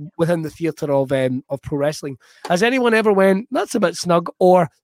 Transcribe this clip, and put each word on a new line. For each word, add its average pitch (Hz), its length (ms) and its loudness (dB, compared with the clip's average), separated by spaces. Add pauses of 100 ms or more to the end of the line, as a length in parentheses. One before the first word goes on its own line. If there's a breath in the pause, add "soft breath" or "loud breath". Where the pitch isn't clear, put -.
(180)
within 170 240 0
the 151 80 -8
theatre 156 420 -6
of, 135 200 0
um, 131 360 -2
of 139 140 -8
pro - 160 -8
wrestling. 143 400 -6 (300 loud breath)
Has 180 140 0
anyone 240 320 2
ever 220 180 2
went, 190 380 2
"That's 339 240 -4
a 240 60 0
bit 175 160 0
snug," 175 420 0
or 180 300 4 (160)